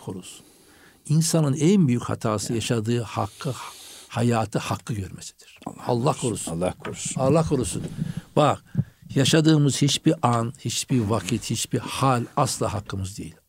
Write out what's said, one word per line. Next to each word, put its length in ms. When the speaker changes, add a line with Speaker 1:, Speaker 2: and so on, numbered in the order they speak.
Speaker 1:
korusun. 420
İnsanın 480
en 320
büyük 140
hatası 500
Speaker 2:
Yani. 40
Speaker 1:
yaşadığı 460
hakkı, 500
hayatı 500
hakkı 360
görmesidir. 720
Speaker 2:
Allah 200
Speaker 1:
Allah 260
Speaker 2:
korusun. 160
Speaker 1:
korusun. 240
Speaker 2:
Allah 220
korusun. 360
Speaker 1:
Allah 280
korusun. 340
Bak, 280
yaşadığımız 680
hiçbir 400
an, 360
hiçbir 420
vakit, 500
hiçbir 280
hal 460
asla 360
hakkımız 460
değil. 160